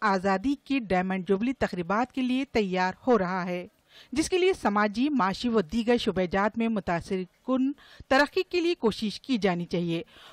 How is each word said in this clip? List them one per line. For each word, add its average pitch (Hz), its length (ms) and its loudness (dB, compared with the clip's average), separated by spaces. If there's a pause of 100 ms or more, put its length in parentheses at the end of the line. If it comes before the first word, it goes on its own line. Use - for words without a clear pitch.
आजादी 196 600 0
की 269 160 0
डायमंड 185 440 -2
जुबली 208 280 2
तकरीबात 196 580 -2
के 269 100 -4
लिए 254 220 0 (100)
तैयार 185 420 0 (100)
हो 247 100 6
रहा 185 280 -2
है, 180 240 -6 (460)
जिसके 320 240 0
लिए 370 160 4
समाजी, 208 560 0
माशी 208 380 0
व 226 140 2
दीगर 220 360 0
शुबेजात 196 600 0
में 226 100 0
मुतासिर 185 580 -2 (200)
कुन 262 280 0 (360)
तरक्की 277 340 4
के 349 160 -2
लिए 339 160 0
कोशिश 214 420 -2
की 262 200 -2
जानी 175 280 0
चाहिए। 170 380 -2 (280)